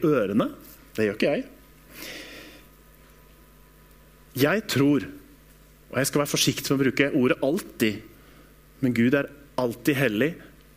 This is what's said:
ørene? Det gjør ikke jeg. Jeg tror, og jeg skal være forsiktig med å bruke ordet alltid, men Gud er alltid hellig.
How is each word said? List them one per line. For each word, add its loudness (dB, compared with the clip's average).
ørene? 2
Det 0
gjør -4
ikke 0
jeg. -4
Jeg 2
tror, 2
og -6
jeg 0
skal 2
være -4
forsiktig 0
med 2
å 4
bruke 2
ordet 2
alltid, -2
men 0
Gud 2
er -6
alltid -2
hellig. 0